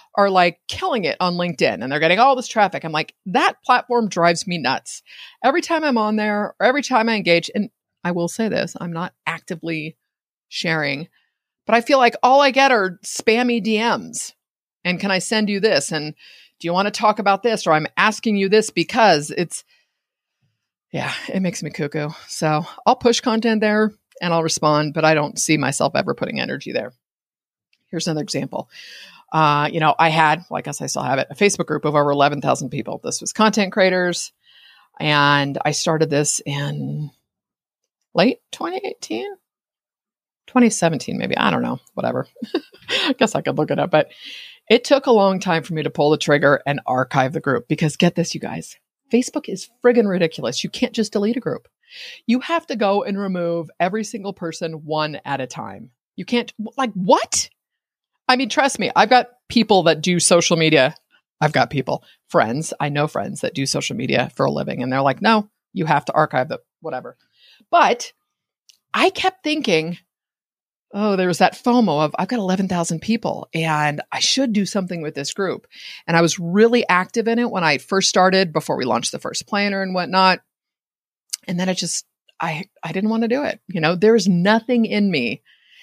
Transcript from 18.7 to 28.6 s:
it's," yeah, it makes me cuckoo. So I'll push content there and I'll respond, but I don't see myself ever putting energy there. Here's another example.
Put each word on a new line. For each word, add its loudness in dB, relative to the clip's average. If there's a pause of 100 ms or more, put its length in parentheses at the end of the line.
it's," -6 (1300)
yeah, -6 (140)
it -4
makes -4
me -8
cuckoo. -6 (180)
So -2 (200)
I'll 6
push 2
content 0
there 2 (300)
and 0
I'll 2
respond, 2
but -2
I 6
don't -4
see 2
myself 0
ever -2
putting -6
energy -6
there. -6 (920)
Here's -8
another -4
example. -8 (640)